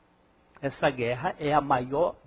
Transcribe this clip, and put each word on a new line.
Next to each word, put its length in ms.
Essa 280
guerra 500
é 140
a 80
maior 540